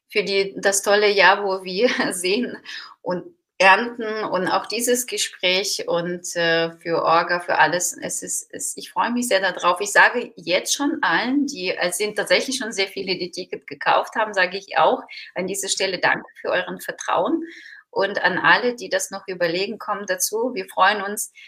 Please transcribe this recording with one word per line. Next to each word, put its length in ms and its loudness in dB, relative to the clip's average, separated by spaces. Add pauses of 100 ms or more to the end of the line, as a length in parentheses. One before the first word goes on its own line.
für 140 0
die, 360 -2
das 240 2
tolle 280 4
Jahr, 340 6
wo 200 -4
wir 240 2
<laughs> 240 -2
sehen 440 -2 (460)
und 220 -4 (320)
ernten 680 2
und 240 -2
auch 180 0
dieses 400 -2
Gespräch 840 -2
und, 480 -4
äh, 400 2
für 260 -2
Orga, 380 2
für 180 0
alles. 420 2
Es 220 -8
ist, 300 -8
es, 240 -8
ich 160 -14
freue 200 -2
mich 160 -2
sehr 120 2
darauf. 400 0
Ich 120 -4
sage 440 6
jetzt 380 0
schon 280 -2
allen, 440 2
die, 280 -4
es 220 -2
sind 200 -4
tatsächlich 400 2
schon 160 -6
sehr 140 -2
viele, 320 -6
die 120 -8
Ticket 360 -12
gekauft 480 0
haben, 180 -2
sage 260 0
ich 200 -4
auch 240 4 (320)
an 120 -4
dieser 220 -6
Stelle 300 -2
danke 280 2 (140)
für 100 -4
euren 300 -2
Vertrauen. 640 -2 (480)
Und 320 -2
an 160 0
alle, 380 2
die 140 -14
das 200 -2
noch 160 -12
überlegen, 520 -2
kommen 280 -6
dazu. 480 -2
Wir 120 -6
freuen 360 2
uns, 300 -8 (160)